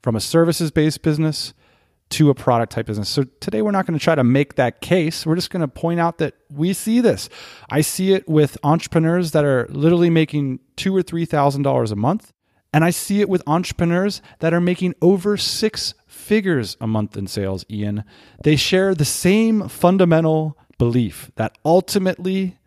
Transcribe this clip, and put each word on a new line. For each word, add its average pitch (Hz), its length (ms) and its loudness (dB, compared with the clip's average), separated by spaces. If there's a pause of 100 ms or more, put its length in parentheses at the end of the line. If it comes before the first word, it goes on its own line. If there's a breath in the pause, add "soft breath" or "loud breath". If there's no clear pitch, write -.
from 117 120 -2
a 110 60 0
services-based 165 800 0
business 156 520 -2 (560)
to 151 180 4
a 135 60 6
product-type 117 500 -2
business. 104 240 -6
So 139 160 -2 (160)
today 214 220 -4
we're 214 80 0
not 190 160 0
gonna 160 120 -2
try 165 160 2
to 139 80 2
make 135 340 2
that 123 260 -2
case. 165 420 0
We're 160 120 0
just 180 120 -6
gonna 165 200 -2
point 170 320 -4
out 170 180 -2
that 143 160 -4 (160)
we 160 240 -2
see 226 260 0
this. 175 300 0 (400 loud breath)
I 139 100 2
see 185 320 0
it - 160 0
with 156 340 2
entrepreneurs 165 680 0
that 147 160 2
are 131 240 0
literally 170 400 2
making 151 500 0 (160)
two 190 180 -2
or 185 80 2
three 170 220 -4
thousand 143 380 0
dollars 131 280 0
a 104 60 -6
month. 143 380 -2 (400)
And 156 100 4
I 175 60 2
see 202 320 -2
it 196 80 -2
with 180 160 0
entrepreneurs 175 760 -2 (200 loud breath)
that 160 120 0
are 170 80 2
making 180 400 -2
over 196 380 2
six - 560 -4 (120)
figures 180 720 -2
a 113 80 -8
month 110 300 -2
in 98 100 -8
sales, 95 440 -6
Ian. 104 340 -6 (400 soft breath)
They 151 120 4
share 190 380 2
the 147 120 0
same 214 600 2
fundamental 160 920 2 (180 soft breath)
belief 120 600 -2
that - 280 -6
ultimately 185 1040 0